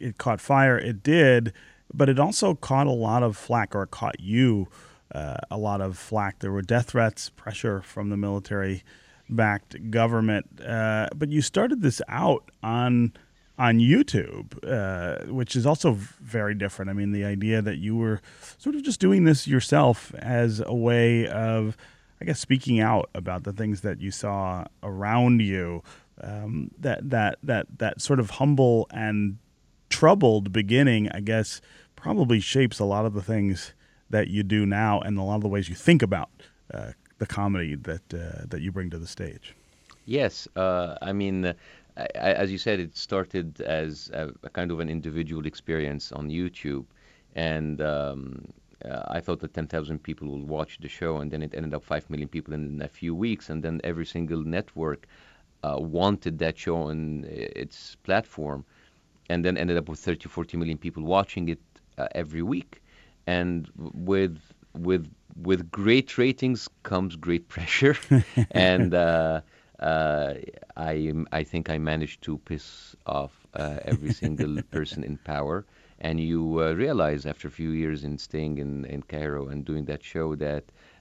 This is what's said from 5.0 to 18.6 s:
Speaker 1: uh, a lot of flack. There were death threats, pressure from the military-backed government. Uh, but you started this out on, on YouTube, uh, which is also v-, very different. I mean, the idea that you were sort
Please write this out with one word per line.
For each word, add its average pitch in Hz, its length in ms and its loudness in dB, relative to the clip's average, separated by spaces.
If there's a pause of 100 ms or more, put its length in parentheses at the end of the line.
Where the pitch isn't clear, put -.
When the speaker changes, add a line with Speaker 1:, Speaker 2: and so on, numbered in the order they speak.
Speaker 1:
uh, 73 220 -6 (140)
a 101 60 -6
lot 101 240 -2
of 95 160 -4
flack. 104 440 -4
There 98 120 -4
were 98 100 0
death 117 280 2
threats, 117 400 0
pressure 107 500 -6
from 101 300 -8
the 104 60 -2
military-backed 101 1700 -4
government. 113 680 2
Uh, 110 540 0
but 147 160 -4
you 151 120 2
started 233 380 2
this 135 280 2
out 131 420 0 (120)
on, 120 500 4 (440)
on 117 220 6
YouTube, 127 880 4
uh, 90 640 -2
which 127 240 -4
is 123 120 2
also 147 260 4
v-, 101 280 -4
very 110 340 -2
different. 98 360 -4
I 95 40 -4
mean, 101 180 -2
the 101 140 -2
idea 107 340 2
that 104 160 -2
you 104 180 -4
were 113 280 0 (340)
sort 294 180 -4